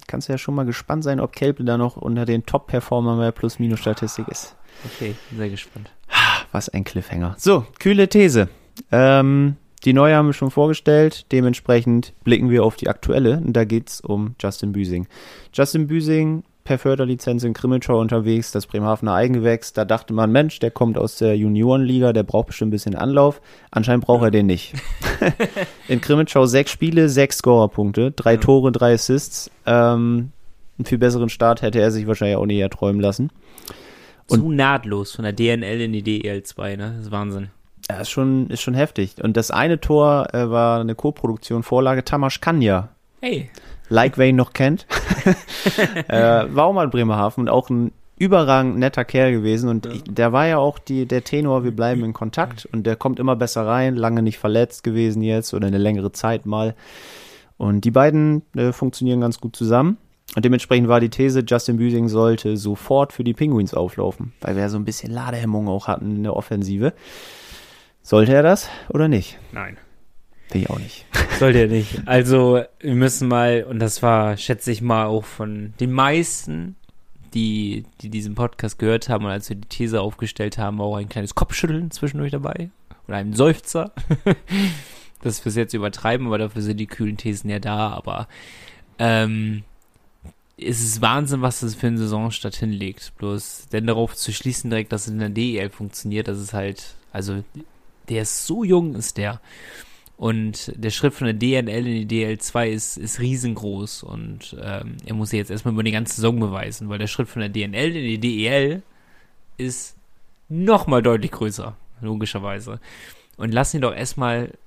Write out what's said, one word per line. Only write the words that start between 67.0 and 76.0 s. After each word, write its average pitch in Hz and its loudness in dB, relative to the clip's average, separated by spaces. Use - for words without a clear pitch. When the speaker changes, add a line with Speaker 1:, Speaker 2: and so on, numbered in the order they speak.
Speaker 1:
Sollte 110 6
er 143 8
das 180 2
oder 151 2
nicht? 120 0
Speaker 2:
Nein. 98 -12
Speaker 1:
Finde - -2
ich - -4
auch - -6
nicht. - -14
Speaker 2:
Sollte 127 6
er 110 6
nicht. 107 -2
Also, 127 4
wir 135 -2
müssen 127 2
mal, 120 2
und 117 -6
das 110 -2
war, 110 4
schätze 120 -4
ich 110 -4
mal, 113 0
auch 110 -2
von 104 -10
den 127 -2
meisten, 160 -2